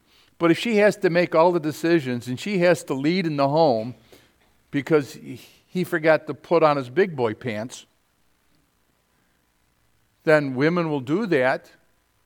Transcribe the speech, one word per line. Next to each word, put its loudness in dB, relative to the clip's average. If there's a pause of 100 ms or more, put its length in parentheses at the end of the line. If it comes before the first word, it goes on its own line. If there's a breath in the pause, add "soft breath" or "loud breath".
(380 soft breath)
But 4
if 2
she -2
has 4
to 0
make 0
all 6
the 0
decisions -2
and -6
she -4
has 2
to -4
lead -2
in -4
the 2
home 0 (760 soft breath)
because -2
he, -16 (260)
he -4
forgot 0
to -8
put -2
on 4
his -6
big -2
boy -2
pants, -10 (2500)
then 2
women 0
will -4
do -4
that. 0 (560)